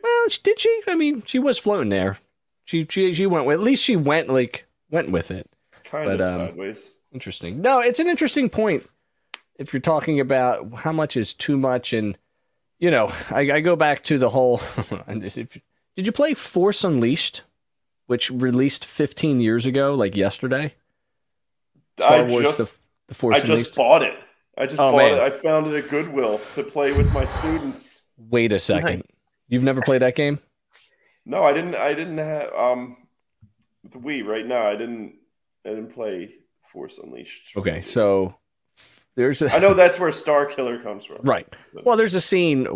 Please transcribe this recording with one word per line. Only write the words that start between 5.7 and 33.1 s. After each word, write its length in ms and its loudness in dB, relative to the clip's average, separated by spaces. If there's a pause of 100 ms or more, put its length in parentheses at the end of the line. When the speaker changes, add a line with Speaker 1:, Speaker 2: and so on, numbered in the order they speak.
Speaker 2:
Kind 220 -8 (120)
Speaker 1:
But, 40 -2
Speaker 2:
of 200 -2
Speaker 1:
um, 80 -4
Speaker 2:
sideways. 460 -14 (160)
Speaker 1:
Interesting. 500 -12
No, 180 2
it's 200 0
an 80 0
interesting 420 0
point 400 -2 (720)
if 140 -10
you're 80 -4
talking 380 0
about 540 0
how 200 -6
much 240 -2
is 160 -4
too 240 -2
much. 360 -2
And, 240 -2 (640)
you 100 2
know, 220 2 (180)
I, 220 0
I 80 2
go 160 2
back 300 2
to 120 2
the 120 2
whole, 320 2 (220)
<laughs> 240 -10
and 180 -10
if, 100 -12
did 720 -12
you 60 -2
play 200 2
Force 520 0
Unleashed, 580 0 (640)
which 240 -2
released 540 0
fifteen 560 0
years 240 2
ago, 280 0
like, 220 0
yesterday? 580 -2 (1300)
Star 200 6
Speaker 2:
I 40 4
Speaker 1:
Wars, 200 2
Speaker 2:
just, 140 2
Speaker 1:
the, 200 -4 (320)
the 40 -16
Force 220 2
Speaker 2:
I 40 6
just 120 -2
Speaker 1:
Unleashed? 240 0
Speaker 2:
bought 280 6
it. 120 -4 (420)
I 100 -2
just 120 -6
Speaker 1:
Oh, 120 4
Speaker 2:
bought 60 6
Speaker 1:
man. 200 6
Speaker 2:
it. 40 2
I 100 2
found 360 0
it 160 -4
at 60 -14
Goodwill 500 -2 (160)
to 80 -6
play 300 -2
with 180 4
my 140 0
students. 920 -8
Speaker 1:
Wait 340 0
a 80 2
second. 400 0
Speaker 3:
Nice. 180 -20 (320)
Speaker 1:
You've 140 0
never 180 0
played 200 2
that 140 2
game? 240 -2 (840)
Speaker 2:
No, 180 -2
I 100 6
didn't. 220 -4
I 180 -2
didn't 240 -8
have, 360 -6
um, 440 -2 (960)